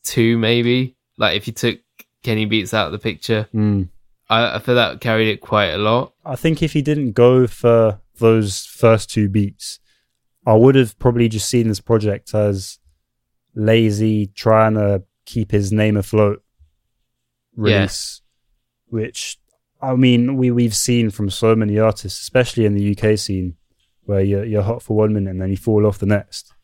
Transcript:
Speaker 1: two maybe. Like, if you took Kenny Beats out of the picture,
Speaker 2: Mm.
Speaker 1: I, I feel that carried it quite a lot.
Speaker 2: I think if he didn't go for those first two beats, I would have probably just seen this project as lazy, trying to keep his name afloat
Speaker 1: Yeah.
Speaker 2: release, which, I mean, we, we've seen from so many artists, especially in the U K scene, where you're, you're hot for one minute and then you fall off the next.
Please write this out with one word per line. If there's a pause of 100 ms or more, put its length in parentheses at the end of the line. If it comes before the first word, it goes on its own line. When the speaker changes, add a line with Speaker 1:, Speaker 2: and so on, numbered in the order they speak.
Speaker 1:
two
maybe. (220)
Like,
if
you
took (440)
Kenny
Beats
out
of
the
picture,
Speaker 2:
Mm. (400)
Speaker 1:
I,
I
feel
that
carried
it
quite
a
lot. (100)
Speaker 2:
I
think
if
he
didn't
go
for (200)
those
first
two
beats, (680)
I
would
have
probably
just
seen
this
project
as (760)
lazy,
trying
to (220)
keep
his
name
afloat (1160)
Speaker 1:
Yeah.
Speaker 2:
release, (680)
which, (440)
I
mean,
we,
we've
seen
from
so
many
artists,
especially
in
the
U
K
scene, (480)
where
you're,
you're
hot
for
one
minute
and
then
you
fall
off
the
next. (100)